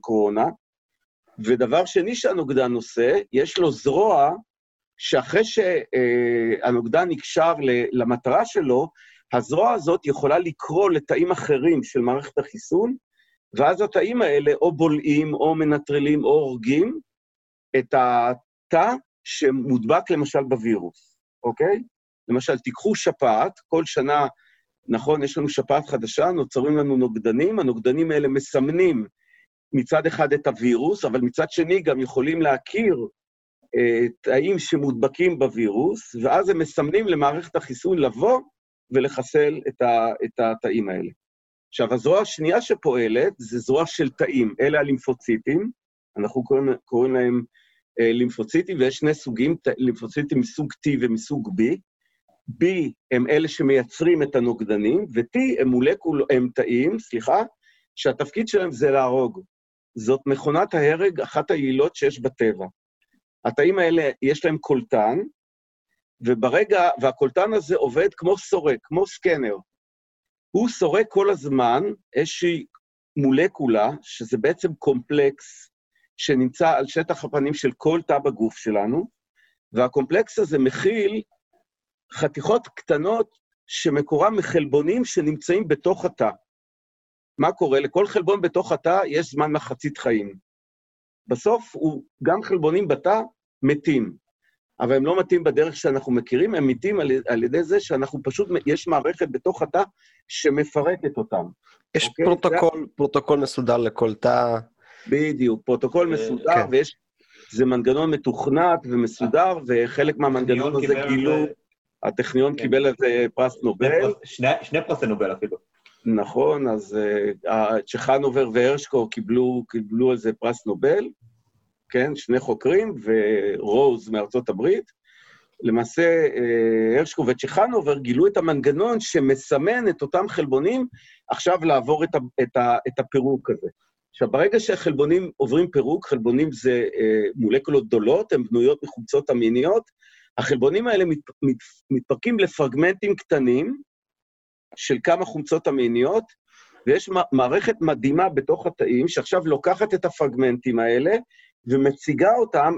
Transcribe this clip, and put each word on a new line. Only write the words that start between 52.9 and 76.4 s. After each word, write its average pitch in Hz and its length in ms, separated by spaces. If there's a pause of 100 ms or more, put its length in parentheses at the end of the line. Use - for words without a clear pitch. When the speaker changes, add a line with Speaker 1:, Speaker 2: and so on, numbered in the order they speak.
Speaker 1:
הם 123 180
אלה 156 200
שמייצרים 147 720
את 139 140
הנוגדנים, 113 800
ו-T 247 460
הם 131 80
מולקול-, 139 600
הם 127 240
תאים, 135 440
סליחה, 165 440 (520)
שהתפקיד 147 540
שלהם 185 240
זה 131 180
להרוג. 127 520 (520)
זאת 117 320
מכונת 151 480
ההרג, 160 460
אחת 147 300
היעילות 143 460
שיש 135 240
בטבע. 110 460 (800)
התאים 156 340
האלה, 165 320 (120)
יש 143 220
להם 156 140
קולטן, 123 600 (1000)
וברגע, 160 720 (100)
והקולטן 139 520
הזה 180 240
עובד 143 400
כמו 180 220
סורק, 151 440
כמו 180 240
סקנר. 131 500 (920)
הוא 233 180
סורק 190 400
כל 196 220
הזמן 135 520 (320)
איזושהי 160 520 (500)
מולקולה, 135 760 (120)
שזה - 360
בעצם 160 360
קומפלקס, 139 960 (460)
שנמצא 131 540